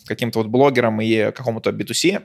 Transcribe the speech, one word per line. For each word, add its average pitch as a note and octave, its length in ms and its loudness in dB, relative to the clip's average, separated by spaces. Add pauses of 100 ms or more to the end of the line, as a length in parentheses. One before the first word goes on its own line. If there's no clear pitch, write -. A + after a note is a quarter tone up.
каким-то A#2 340 -4
вот A2 80 0
блогерам A#2+ 540 2
и A2 300 2
какому-то A2+ 400 -4
би G#2+ 120 -4
ту A#2+ 100 -8
си F3+ 320 0